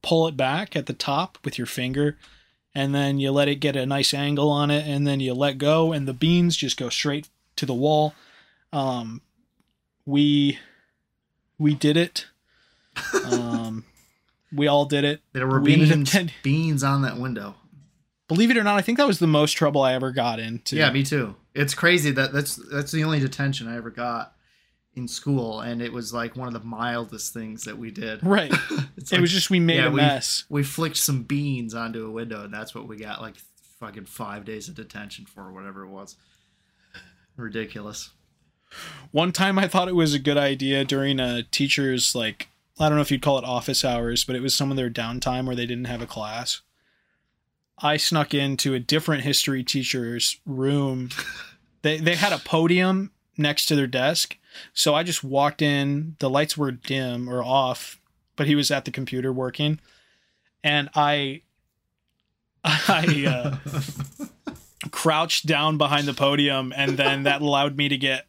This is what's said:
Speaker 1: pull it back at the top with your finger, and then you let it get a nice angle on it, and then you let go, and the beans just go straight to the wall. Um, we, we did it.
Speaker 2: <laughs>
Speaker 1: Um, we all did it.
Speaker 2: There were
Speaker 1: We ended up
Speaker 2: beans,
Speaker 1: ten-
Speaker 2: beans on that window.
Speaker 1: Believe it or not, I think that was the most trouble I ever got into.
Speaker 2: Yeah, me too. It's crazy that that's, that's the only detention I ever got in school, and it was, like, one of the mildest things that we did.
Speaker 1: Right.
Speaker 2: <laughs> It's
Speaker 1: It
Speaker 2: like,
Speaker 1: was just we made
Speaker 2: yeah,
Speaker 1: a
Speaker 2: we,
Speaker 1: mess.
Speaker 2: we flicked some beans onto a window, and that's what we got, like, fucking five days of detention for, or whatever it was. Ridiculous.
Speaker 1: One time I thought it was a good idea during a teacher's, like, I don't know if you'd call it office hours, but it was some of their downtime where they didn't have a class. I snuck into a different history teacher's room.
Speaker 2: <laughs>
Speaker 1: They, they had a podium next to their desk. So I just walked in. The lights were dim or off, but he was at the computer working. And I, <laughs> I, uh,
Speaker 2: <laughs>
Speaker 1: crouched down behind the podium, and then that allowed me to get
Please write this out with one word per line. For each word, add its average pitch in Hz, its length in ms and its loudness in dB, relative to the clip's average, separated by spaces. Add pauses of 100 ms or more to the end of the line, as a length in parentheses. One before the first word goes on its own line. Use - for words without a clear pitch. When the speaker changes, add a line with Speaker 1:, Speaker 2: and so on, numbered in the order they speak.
Speaker 1:
pull 165 240 2
it 151 80 -6
back 139 400 -2
at 139 100 -4
the - 60 -8
top 151 520 -4
with 139 140 -6
your 120 80 -4
finger, 135 500 -2 (580)
and 139 200 0
then 139 240 2
you 139 140 0
let 143 160 4
it 143 80 0
get 139 180 0
a 135 120 0
nice 139 280 0
angle 143 360 2
on 143 200 2
it, 147 160 0
and 143 200 0
then 139 120 2
you 131 160 -2
let 135 240 0
go, 160 340 4
and 143 140 -2
the 135 60 -4
beans 170 440 4
just 135 200 -2
go 123 120 -6
straight 147 400 -2 (280)
to - 100 -4
the 131 80 -2
wall. 151 400 2 (580)
Um, 123 480 -4 (880)
we, 143 520 4 (1000)
we 151 160 4
did 147 220 2
it. 170 300 0 (720)
Speaker 2:
<laughs> - 280 -2
Speaker 1:
Um, 117 600 -4 (680)
we 147 140 2
all 143 160 4
did 143 200 0
it. 147 160 -2 (120)
Speaker 2:
There 131 160 -2
were 135 120 4
Speaker 1:
We 143 120 6
ended 151 180 8
up 165 60 6
Speaker 2:
beans, 143 160 2
Speaker 1:
ten- 180 180 4 (140)
Speaker 2:
beans 147 400 2
on 139 180 2
that 117 140 -2
window. 113 400 -8 (720)
Speaker 1:
Believe 208 240 4
it 240 40 4
or 226 60 4
not, 208 140 4
I 196 60 2
think 240 160 0
that 294 100 6
was 196 100 2
the 175 80 4
most 151 280 6
trouble 147 280 4
I 131 120 4
ever 131 180 -2
got 120 260 0
into. 113 380 -6
Speaker 2:
Yeah, 151 160 4
me 139 100 0
too. 135 320 -2 (200)
It's 139 200 0
crazy 170 380 4
that 135 200 0
that's, 139 220 -2
that's 143 380 -8
the 160 100 -2
only 156 160 0
detention 135 480 -2
I 117 100 -8
ever 117 140 -10
got 117 420 -8 (640)
in 123 140 -8
school, 117 520 -4
and 120 220 -6
it 120 100 -6
was, 117 220 -8
like, 117 220 -6
one 127 100 -8
of 117 80 -10
the 113 120 -8
mildest 117 680 -6
things 110 300 -10
that 107 120 -12
we 113 140 -12
did. 110 340 -8
Speaker 1:
Right. 190 360 4
Speaker 2:
<laughs> - 360 -6
It's - 140 -14
Speaker 1:
It 185 60 2
Speaker 2:
like, 180 60 4
Speaker 1:
was 170 100 4
just 185 180 0
we 185 80 4
made 165 200 4
Speaker 2:
yeah, 127 80 4
Speaker 1:
a 127 40 2
Speaker 2:
we, 135 60 0
Speaker 1:
mess. 143 520 0
Speaker 2:
we 147 140 0
flicked 151 360 -4
some 131 260 0
beans 131 500 -4
onto 113 320 -8
a 110 60 -10
window, 113 320 -10
and 104 100 -14
that's 110 220 -12
what 110 100 -14
we 110 100 -14
got, 107 240 -12
like, 110 140 -14 (460)
fucking 104 240 -14
five 104 400 -12
days 107 240 -12
of - 80 -16
detention 101 500 -16
for, 95 220 -20
or 95 40 -18
whatever 95 300 -16
it 95 60 -18
was. 98 280 -18 (1200)
Ridiculous. 107 760 -10 (1000)
Speaker 1:
One 170 220 2
time 190 260 2
I 196 80 6
thought 180 220 2
it 180 80 2
was 160 180 4
a 147 60 0
good 143 180 2
idea 139 460 2
during 139 360 0
a 120 220 -2
teacher's, 135 720 0
like, 110 340 -4 (300)
I 156 100 4
don't 151 80 4
know 147 60 4
if 143 100 -2
you'd 131 100 0
call 139 160 4
it 120 60 -4
office 127 400 -2
hours, 120 400 0
but 131 100 -4
it 123 80 -4
was 131 120 0
some 139 160 0
of 135 60 -2
their 127 140 -2
downtime 123 560 -4
where 127 80 -4
they 123 120 -4
didn't 123 200 -6
have 120 160 -8
a 120 40 -10
class. 110 540 -8 (1160)
I 151 200 0
snuck 151 360 0
into 139 400 0
a 127 60 -2
different 147 440 0
history 139 400 0
teacher's 123 840 -2
room. 131 680 0
Speaker 2:
<laughs> - 40 -6 (640)
Speaker 1:
They, 156 160 0
they 160 180 2
had 196 160 2
a 151 60 0
podium 180 720 2 (260)
next 147 300 0
to 156 100 2
their 139 100 2
desk. 131 520 0 (340)
So - 220 2
I 156 80 2
just 175 200 -4
walked 139 380 0
in. 143 580 0
The 139 120 0
lights 147 260 2
were 143 160 0
dim 123 560 -4
or 123 160 -4
off, 127 560 -2 (360)
but 143 100 0
he 147 80 4
was 147 160 2
at 139 160 0
the - 40 -6
computer 131 400 -4
working. 131 500 -2 (840)
And 147 320 2
I, 147 480 2 (640)
<laughs> - 560 -20
I, 151 600 2
uh, 131 300 0 (680)
Speaker 2:
<laughs> - 680 -14
Speaker 1:
crouched 160 540 0
down 156 320 2
behind 147 320 2
the 135 60 -4
podium, 139 600 2
and 139 220 0
then 139 280 2
that 143 180 2
allowed 143 340 2
me 143 140 0
to 143 80 0
get 131 300 -2